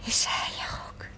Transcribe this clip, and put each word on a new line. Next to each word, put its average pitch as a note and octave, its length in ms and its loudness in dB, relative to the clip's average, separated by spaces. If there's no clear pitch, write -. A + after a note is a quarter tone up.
is - 260 6
hij - 300 0
er - 280 -4
ook. - 180 -12